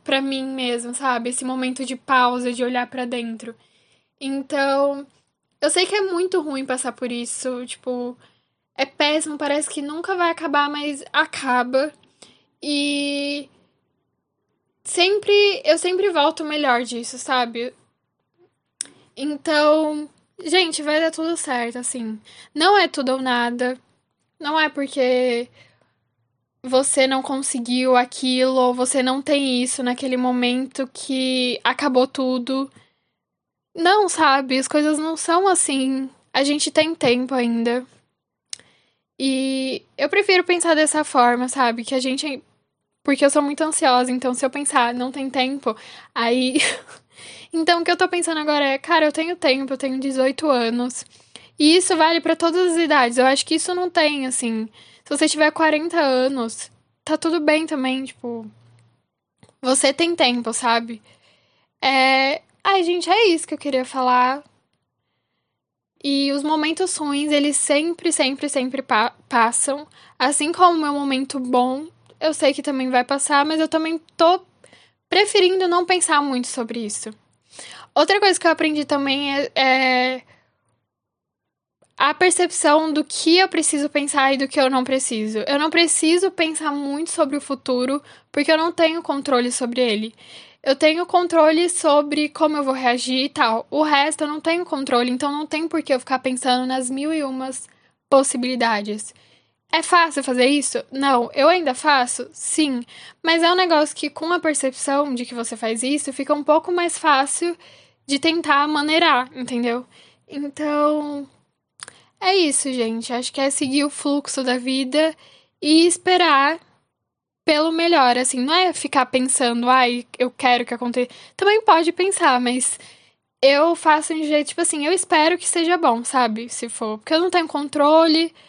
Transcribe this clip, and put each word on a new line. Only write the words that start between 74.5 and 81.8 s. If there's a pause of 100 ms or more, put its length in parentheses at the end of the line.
preferindo
não
pensar
muito
sobre
isso. (800)
Outra
coisa
que
eu
aprendi
também
é,
é (1800)